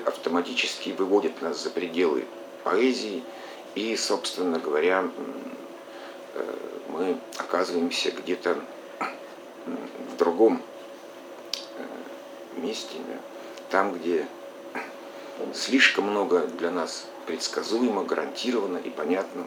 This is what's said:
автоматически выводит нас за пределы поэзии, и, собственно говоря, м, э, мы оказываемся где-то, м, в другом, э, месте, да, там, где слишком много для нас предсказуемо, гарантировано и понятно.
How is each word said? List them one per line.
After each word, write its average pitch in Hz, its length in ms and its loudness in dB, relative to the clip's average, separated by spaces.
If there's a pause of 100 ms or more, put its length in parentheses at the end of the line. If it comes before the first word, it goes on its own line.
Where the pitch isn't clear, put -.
автоматически - 920 0
выводит 92 440 4
нас - 200 0
за - 80 0
пределы 82 560 2 (380)
поэзии, 107 600 4 (520)
и, 110 220 0
собственно 90 600 2
говоря, 80 400 4
м, 92 120 0 (1200)
э, - 200 -4 (340)
мы 90 280 2 (200)
оказываемся 87 760 2
где-то, - 460 0 (420)
м, - 760 -8 (360)
в - 40 -10
другом, 85 440 8 (1160)
э, - 840 -12
месте, - 360 -6 (100)
да, - 120 -8 (500)
там, 95 240 4
где 82 340 2 (1300)
слишком 110 520 6
много 95 360 6 (180)
для 85 120 2
нас 85 340 -2 (200)
предсказуемо, 95 800 2
гарантировано 90 720 0
и 82 120 -4
понятно. 87 580 0